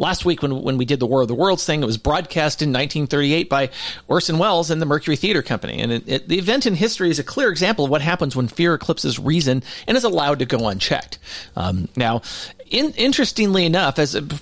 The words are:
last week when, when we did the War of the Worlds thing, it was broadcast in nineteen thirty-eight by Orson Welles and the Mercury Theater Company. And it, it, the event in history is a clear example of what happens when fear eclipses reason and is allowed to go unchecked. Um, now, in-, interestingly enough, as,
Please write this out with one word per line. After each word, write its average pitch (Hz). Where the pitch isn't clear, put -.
last 180
week 175
when, 139
when 135
we 127
did 135
the 123
War 131
of 120
the 117
Worlds 190
thing, 151
it 139
was 113
broadcast 151
in 151
nineteen 143
thirty-eight 147
by 139
Orson 165
Welles 170
and 160
the 160
Mercury 147
Theater 185
Company. -
And 117
it, 117
it, 135
the 175
event 220
in 208
history 185
is 151
a 135
clear 269
example 185
of 135
what 123
happens 165
when 127
fear 170
eclipses 143
reason 143
and 226
is 254
allowed 151
to 139
go 117
unchecked. 104
Um, 92
now, 117
in-, 277
interestingly 214
enough, 165
as, 135